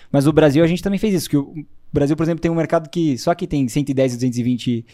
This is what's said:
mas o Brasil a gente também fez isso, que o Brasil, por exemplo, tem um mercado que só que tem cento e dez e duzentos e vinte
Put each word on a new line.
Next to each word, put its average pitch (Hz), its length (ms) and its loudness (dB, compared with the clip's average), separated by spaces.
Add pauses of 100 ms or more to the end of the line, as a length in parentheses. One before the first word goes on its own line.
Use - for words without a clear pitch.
(120)
mas 139 160 2
o 160 60 4
Brasil 151 280 6
a 170 60 4
gente 175 160 -2
também 196 160 -2
fez 214 140 0
isso, - 160 -2
que 147 80 0
o 143 280 -6 (240)
Brasil, 143 280 0
por 165 60 -2
exemplo, 165 180 -2
tem 170 100 0
um 165 40 -2
mercado 165 340 0
que 156 280 0
só 170 160 0
que 170 140 -8
tem 143 220 -2
cento 143 220 -2
e - 20 -2
dez 131 180 2
e 120 60 -6
duzentos 123 200 -2
e 120 60 0
vinte 120 500 -2